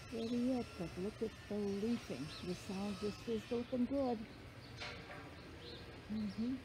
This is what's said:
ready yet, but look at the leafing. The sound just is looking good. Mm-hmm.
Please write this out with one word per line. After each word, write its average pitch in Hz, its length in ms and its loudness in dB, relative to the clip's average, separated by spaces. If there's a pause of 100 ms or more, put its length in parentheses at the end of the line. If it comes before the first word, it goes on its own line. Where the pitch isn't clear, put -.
(120)
ready 226 240 2 (180)
yet, 233 100 2 (140)
but 170 100 0 (140)
look 214 200 0
at 214 80 2 (180)
the 208 60 0
leafing. 202 720 2 (200)
The 180 80 0 (140)
sound 196 320 0
just 208 280 0
is 220 220 2
looking 240 360 4
good. 254 320 4 (1900)
Mm-hmm. 214 420 2 (100)